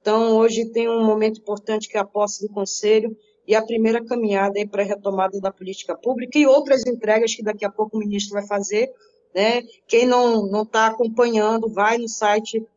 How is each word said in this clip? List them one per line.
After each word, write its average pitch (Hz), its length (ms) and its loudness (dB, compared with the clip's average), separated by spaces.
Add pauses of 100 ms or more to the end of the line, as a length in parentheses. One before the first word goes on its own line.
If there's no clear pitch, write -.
Então, 220 360 2
hoje 226 340 2
tem 233 160 0
um 233 160 0
momento 214 380 0
importante 214 480 -6
que 214 80 -6
é - 20 0
a 202 60 -2
posse 208 420 -4
do 208 60 -10
Conselho 214 600 0 (320)
e 202 80 0
a 220 80 4
primeira 226 420 0
caminhada 208 540 -2
aí 208 80 -2
pra 202 160 -4
retomada 196 600 -2
da 190 100 -4
política 190 420 -12
pública 247 460 -4
e 294 80 6
outras 269 380 4
entregas 226 500 0
que 233 80 -12
daqui 208 220 -4
a 196 40 -2
pouco 214 280 -4
o - 20 0
ministro 208 340 -4
vai 202 140 -6
fazer, 208 420 -2 (460)
né? 226 260 2 (280)
Quem 240 160 4
não, 240 420 4
não 214 180 -2
tá 220 220 2
acompanhando, 226 800 0
vai 208 300 0
no 233 100 -6
site 220 580 -2 (120)